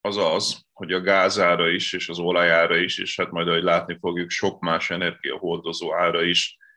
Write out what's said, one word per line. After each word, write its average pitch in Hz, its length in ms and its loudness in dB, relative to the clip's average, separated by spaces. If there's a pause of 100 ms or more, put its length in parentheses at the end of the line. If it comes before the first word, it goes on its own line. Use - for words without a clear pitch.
az 101 160 -2
az, 90 440 0 (120)
hogy - 180 -8
a 92 100 0
gázára 92 680 4
is, 87 240 -2
és 90 160 -8
az 85 100 -8
olajára 85 560 4
is, 87 240 0
és 95 160 -6
hát 90 160 -4
majd, 85 160 -2
ahogy 85 160 0
látni 85 360 0
fogjuk, 87 300 -4
sok - 320 -4
más 82 280 -2
energiahordozó 85 1080 -6
ára 85 260 2
is 87 360 0 (200)